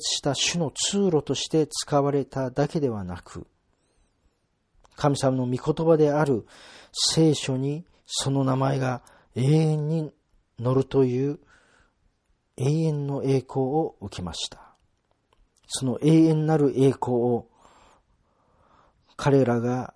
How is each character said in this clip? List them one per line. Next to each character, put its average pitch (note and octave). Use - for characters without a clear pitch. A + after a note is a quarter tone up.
し -
た C3+
主 -
の D#3+
通 -
路 D#3+
と C#3
し -
て D3+
使 -
わ C#3+
れ C3+
た C3
だ C#3+
け E3+
で C#3+
は G#2+
な F2
く、 -
神 C#3+
様 C3
の B2+
御 B2
言 D3+
葉 E3
で D3+
あ D3
る C3
聖 -
書 C3
に C#3+
そ -
の C#3
名 C3
前 C3+
が C3
永 A#2
遠 D3+
に D#3
載 B2+
る C3+
と C3+
い B2+
う D3
永 B2+
遠 D3+
の C#3
栄 C3+
光 -
を D3
受 G2
け -
ま E2+
し -
た。 -
そ -
の A#2+
永 D#3+
遠 D#3
な D#3+
る C#3+
栄 C3+
光 B2
を A#2+
彼 C#3
ら A#2+
が B2